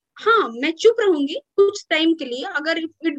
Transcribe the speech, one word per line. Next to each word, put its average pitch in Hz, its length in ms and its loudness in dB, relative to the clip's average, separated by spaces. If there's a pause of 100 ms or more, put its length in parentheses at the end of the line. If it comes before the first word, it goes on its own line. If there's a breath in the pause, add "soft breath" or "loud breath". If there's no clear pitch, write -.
(140)
हाँ, 403 340 0
मैं 247 240 -4
चुप 453 280 4
रहूंगी 311 340 0
कुछ 403 560 0
टाइम 320 240 2
के 311 100 -6
लिए। 254 200 -8
अगर 330 360 -4
it 320 380 -6